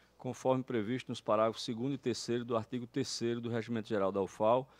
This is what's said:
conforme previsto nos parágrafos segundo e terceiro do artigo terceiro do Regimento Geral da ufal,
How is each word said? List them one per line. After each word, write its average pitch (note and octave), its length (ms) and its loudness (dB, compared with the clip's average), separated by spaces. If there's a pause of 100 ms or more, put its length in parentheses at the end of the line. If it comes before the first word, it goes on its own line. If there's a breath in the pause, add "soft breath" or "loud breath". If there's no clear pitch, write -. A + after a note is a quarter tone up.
(180 soft breath)
conforme C3 460 0
previsto A#2+ 460 -2
nos A#2 120 -8
parágrafos A2 400 2
segundo B2 320 -4
e C3+ 60 -4
terceiro A#2+ 440 -2
do A#2+ 120 -2
artigo A#2+ 320 -4
terceiro A#2+ 520 -2
do A#2+ 100 -6
Regimento A2+ 400 -2
Geral G2 220 2
da G2 100 2
ufal, A2+ 460 2 (120 loud breath)